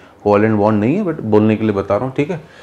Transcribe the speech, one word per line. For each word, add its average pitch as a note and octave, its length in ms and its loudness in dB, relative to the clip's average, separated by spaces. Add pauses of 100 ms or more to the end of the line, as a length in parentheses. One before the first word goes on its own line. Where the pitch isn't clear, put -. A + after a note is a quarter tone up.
(240)
कोवेलेंट G#2 340 2
बॉन्ड G#2 220 2
नहीं B2+ 180 0
है, G#3+ 80 -4
but D#3 160 -6
बोलने G#2+ 340 2
के A2 80 -4
लिए G#2+ 120 0
बता G2 200 -2
रहा B2 100 -2
हूँ, C3 100 -8
ठीक D3 160 -4
है। D#3+ 120 -8 (200)